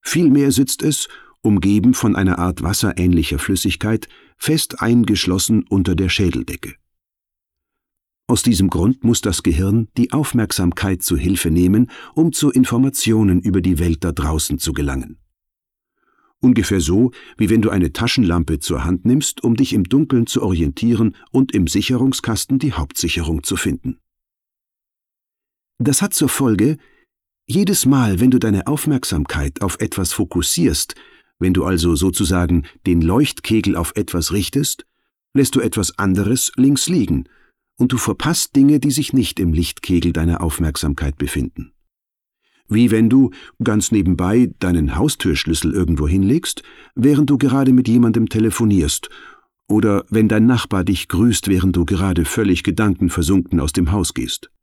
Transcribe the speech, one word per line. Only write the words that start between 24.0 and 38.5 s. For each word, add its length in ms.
Das 240
hat 100
zur 160
Folge, 500
jedes 400
Mal, 320
wenn 140
du 80
deine 260
Aufmerksamkeit 960
auf 160
etwas 340
fokussierst, 840
wenn 160
du 80
also 320
sozusagen 680
den 140
Leuchtkegel 720
auf 180
etwas 380
richtest, 520
lässt 220
du 60
etwas 360
anderes 600
links 320
liegen 380
und 140
du 60
verpasst 580